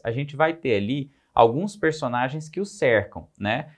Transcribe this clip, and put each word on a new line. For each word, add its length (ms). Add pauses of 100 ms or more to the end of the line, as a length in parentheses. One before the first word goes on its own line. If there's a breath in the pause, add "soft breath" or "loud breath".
a 60
gente 260
vai 160
ter 240
ali 340 (280 soft breath)
alguns 380
personagens 720
que 100
o 60
cercam, 600 (140)
né? 380